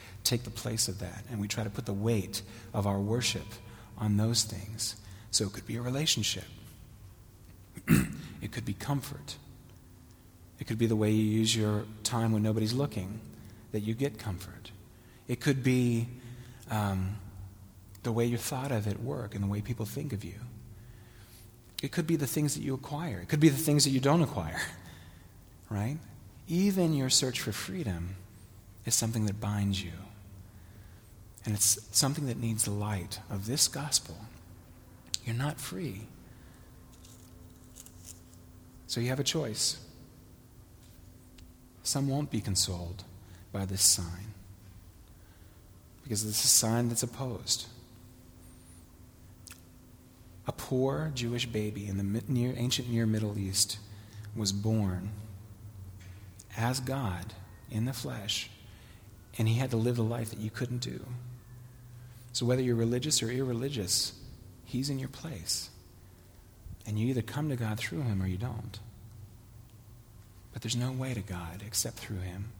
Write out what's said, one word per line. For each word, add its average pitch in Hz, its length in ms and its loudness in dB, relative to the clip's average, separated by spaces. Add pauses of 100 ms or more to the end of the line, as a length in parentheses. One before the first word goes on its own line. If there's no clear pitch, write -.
(240)
take 123 200 2
the - 80 -6
place - 360 0
of 95 120 -4
that, 95 320 -6
and 113 100 -2
we 101 60 0
try 107 160 0
to 101 60 -2
put - 160 -6
the - 80 -2
weight 104 500 2 (300)
of 101 120 2
our 101 140 4
worship 104 460 2 (520)
on 104 200 4
those 110 260 6
things. 98 520 -6 (360)
So - 140 4
it 95 80 -4
could 101 120 -10
be 107 120 -2
a 120 40 -2
relationship. 127 640 2 (1400)
<clears throat> 80 60 10 (480)
It 104 100 -6
could 117 140 -2
be 104 80 -2
comfort. - 640 -4 (1200)
It - 80 -6
could 113 100 0
be 113 80 6
the 110 120 6
way 107 140 6
you 110 120 6
use 110 320 4
your 107 300 2 (180)
time 113 300 4
when 107 100 6
nobody's 110 300 4
looking, 110 480 -2 (500)
that 110 80 0
you 107 140 0
get 127 260 0
comfort. - 520 -6 (580)
It 123 100 0
could 139 240 4
be, 120 460 6 (600)
um, 98 460 2 (880)
the 120 80 2
way 117 140 4
you're 120 120 2
thought 127 360 -2
of 107 120 2
at 104 160 0
work 123 320 -4
and 101 80 0
the 101 60 4
way 101 140 2
people - 240 -2
think 139 260 -4
of 98 140 -4
you. 85 80 -8 (1500)
It 143 120 -4
could 170 120 0
be 165 120 2
the 143 100 0
things 151 280 0
that 147 60 -6
you 139 120 -2
acquire. 135 480 -6
It 90 80 -12
could 151 100 4
be 156 80 12
the 139 80 10
things 147 300 6
that 143 60 4
you 131 100 6
don't 143 200 8
acquire, 92 380 0 (560)
<laughs> - 540 -20
right? 110 280 0 (520)
Even 180 440 6
your 135 160 4
search 131 300 4
for 110 140 -2
freedom 95 640 -2 (680)
is 117 80 2
something 113 320 2
that 101 140 0
binds 101 420 2
you. 82 120 -6 (1500)
And 110 80 2
it's - 260 4 (120)
something 143 360 4
that 117 120 0
needs 113 260 2
the 107 60 0
light 104 480 0 (100)
of 98 180 -2
this 135 200 4
gospel. - 480 -2 (1120)
You're 117 100 -2
not 143 240 -2
free. 143 420 -6 (2750)
So - 140 -2
you 120 80 0
have 131 100 -2
a 135 60 2
choice. 131 520 0 (2000)
Some 139 240 2
won't 139 240 2
be 110 100 2
consoled 90 640 0 (480)
by 98 140 -2
this 95 160 0
sign, 90 520 2 (1700)
because 107 220 -2
this 107 140 0
is - 60 4
a - 20 6
sign 117 420 6
that's 117 140 0
opposed. 123 640 -2 (2750)
A - 40 -4
poor 139 600 0
Jewish 120 320 0
baby 107 420 -2
in 98 100 0
the 98 60 0
mi-, 101 240 2
near, 123 300 4
ancient 123 320 0
Near 117 160 4
Middle 107 320 2
East 98 400 2 (580)
was 104 160 2
born 101 580 2 (1500)
as 120 220 2
God 120 540 -2 (360)
in 110 160 2
the 135 80 0
flesh, - 560 -4 (880)
and 110 100 4
he 113 80 6
had 131 160 2
to 120 60 2
live 120 200 4
the 117 60 4
life 117 280 0
that - 80 -10
you 110 100 -2
couldn't 120 300 -2
do. - 260 -6 (1300)
So 120 140 2
whether 127 140 6
you're 127 140 6
religious 123 460 4
or 113 100 0
irreligious, 123 800 0 (520)
he's 135 240 -2
in 135 100 -2
your 131 100 -4
place. - 600 -6 (1160)
And 107 140 0
you 113 80 4
either 127 140 2
come 147 280 -2
to 139 60 0
God 110 220 0
through 160 240 -2
him 104 200 2
or 92 60 2
you 92 100 0
don't. 110 420 -4 (1700)
But 110 100 -10
there's 110 140 -2
no 123 160 0
way 131 220 -2
to 110 80 -2
God 90 440 -6
except - 320 -2
through 98 220 -6
him. 92 300 -6 (100)